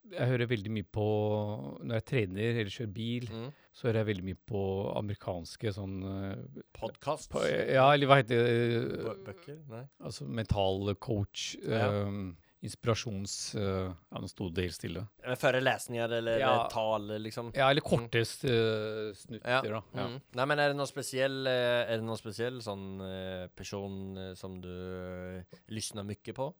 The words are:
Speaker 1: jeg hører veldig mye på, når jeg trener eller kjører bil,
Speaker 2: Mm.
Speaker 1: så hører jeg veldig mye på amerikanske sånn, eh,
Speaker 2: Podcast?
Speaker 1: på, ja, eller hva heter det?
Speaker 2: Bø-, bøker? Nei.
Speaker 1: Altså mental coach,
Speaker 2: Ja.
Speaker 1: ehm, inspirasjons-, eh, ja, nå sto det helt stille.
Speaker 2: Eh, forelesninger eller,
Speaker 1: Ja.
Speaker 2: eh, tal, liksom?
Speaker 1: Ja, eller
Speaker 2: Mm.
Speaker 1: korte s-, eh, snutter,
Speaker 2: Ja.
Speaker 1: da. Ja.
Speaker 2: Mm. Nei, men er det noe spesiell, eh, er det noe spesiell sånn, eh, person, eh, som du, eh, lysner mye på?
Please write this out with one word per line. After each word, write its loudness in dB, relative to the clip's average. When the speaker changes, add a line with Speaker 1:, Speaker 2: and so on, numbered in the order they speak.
Speaker 1:
jeg 0
hører 2
veldig 0
mye -2
på, 0
når -2
jeg -16
trener 0
eller 0
kjører -6
bil, -4
Speaker 2:
Mm. -8
Speaker 1:
så -6
hører 4
jeg 2
veldig 0
mye -4
på -2
amerikanske -4
sånn, -6
eh, -8
Speaker 2:
Podcast? -6
Speaker 1:
på, 0
ja, 6
eller 4
hva 10
heter 4
det? 2
Speaker 2:
Bø-, -4
bøker? -14
Nei. -12
Speaker 1:
Altså -10
mental 0
coach, -4
Speaker 2:
Ja. 0
Speaker 1:
ehm, -4
inspirasjons-, -4
eh, 0
ja, -10
nå -6
sto -6
det 0
helt -4
stille. -6
Speaker 2:
Eh, -2
forelesninger 2
eller, 2
Speaker 1:
Ja. 6
Speaker 2:
eh, 4
tal, 2
liksom? -6
Speaker 1:
Ja, 6
eller 6
Speaker 2:
Mm. -6
Speaker 1:
korte 4
s-, -6
eh, 2
snutter, -12
Speaker 2:
Ja. 4
Speaker 1:
da. -2
Ja. -2
Speaker 2:
Mm. -8
Nei, 2
men 4
er 6
det 2
noe 0
spesiell, 0
eh, 4
er 2
det -2
noe -2
spesiell -4
sånn, -6
eh, -6
person, -6
eh, -8
som -10
du, -10
eh, -8
lysner -6
mye -8
på? -4